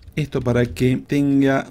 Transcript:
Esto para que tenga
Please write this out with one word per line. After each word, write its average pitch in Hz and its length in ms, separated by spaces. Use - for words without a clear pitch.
Esto 143 280
para 120 240
que 127 320
tenga 139 720